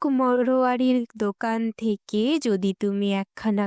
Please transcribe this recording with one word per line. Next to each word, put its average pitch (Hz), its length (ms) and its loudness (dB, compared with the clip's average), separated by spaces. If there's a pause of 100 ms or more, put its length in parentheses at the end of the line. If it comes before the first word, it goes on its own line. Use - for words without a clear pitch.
মারোয়ারির 254 920 2 (180)
দোকান 226 440 -2 (160)
থেকে 214 460 -2 (160)
যদি 202 320 0 (100)
তুমি 202 320 -2
একখানা 202 540 -2